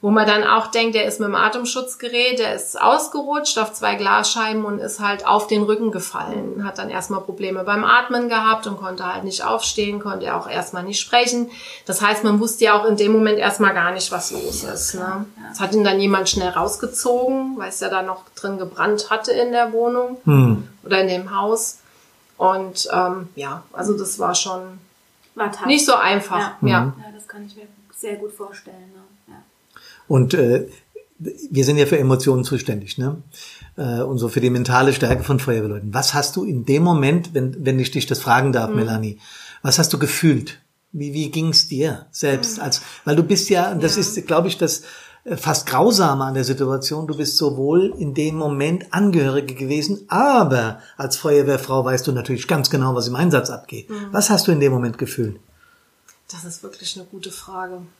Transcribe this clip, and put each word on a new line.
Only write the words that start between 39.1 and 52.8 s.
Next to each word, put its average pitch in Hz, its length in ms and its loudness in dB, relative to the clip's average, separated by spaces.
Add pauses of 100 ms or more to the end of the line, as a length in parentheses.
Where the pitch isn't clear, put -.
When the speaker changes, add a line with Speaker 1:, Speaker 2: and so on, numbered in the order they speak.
Speaker 3:
was 143 180 4
hast 165 120 2
du 143 60 -2
gefühlt? 143 600 2 (320)
Wie, 147 200 -8
wie 147 200 -4
ging's 160 340 2
dir 139 460 -2
selbst? - 460 -2
Speaker 1:
Mhm. - 60 -8
Speaker 3:
Als, - 180 -4 (220)
weil 147 120 2
du 165 80 4
bist 196 260 2
ja, 190 240 2
das 160 220 0
Speaker 1:
Ja. 208 40 0
Speaker 3:
ist, - 280 -4
glaub 170 180 4
ich, 180 120 -4
das, - 240 -2 (420)
äh, 214 120 -6
fast - 300 -2
Grausame 156 580 4
an 135 100 -4
der 131 100 0
Situation, 135 640 -2
du 151 80 -4
bist 147 200 -2
sowohl 147 600 2
in 143 160 -4
dem 156 220 -2
Moment 151 580 -2
Angehörige 143 600 2
gewesen, 151 520 -4
aber 170 720 4 (160)
als 131 200 -6
Feuerwehrfrau 135 680 2
weißt 127 220 0
du 143 60 0
natürlich 123 340 -2
ganz 151 240 0
genau, 131 240 2